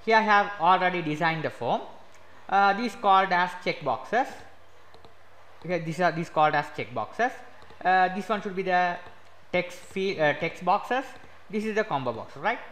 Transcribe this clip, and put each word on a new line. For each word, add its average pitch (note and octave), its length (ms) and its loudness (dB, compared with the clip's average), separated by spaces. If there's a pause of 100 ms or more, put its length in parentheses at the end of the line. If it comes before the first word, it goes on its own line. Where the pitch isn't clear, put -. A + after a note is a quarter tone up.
Here A3 120 6
I A3 40 8
have G3+ 380 4
already F3+ 420 4
designed D#3+ 420 0
the C3 60 0
form. C3 300 -2 (720)
Uh, G3 240 6
these A3 220 -2
called F#3+ 360 6
as F3+ 200 2 (120)
checkboxes. F3+ 640 -2 (1400)
Okay, E3+ 160 -2
these E3 220 -4
are, F3 100 4
these D#3+ 180 -4
called D3+ 260 4
as D3 100 2 (100)
checkboxes. B2 560 -4 (540)
Uh, F#3 280 4
this G3 140 -6
one G#3 140 0
should G3 140 -6
be F#3+ 80 -4
the F3+ 340 2 (560)
text F3 240 -2
field, F#3+ 420 -4
uh, D3 140 4
text E3 320 -6
boxes. G#3 400 0 (440)
This G#3 140 -4
is A3 120 -4
the G#3+ 100 2
combo C3 260 -4
box, G#2+ 240 -10
right? G3+ 240 -4 (120)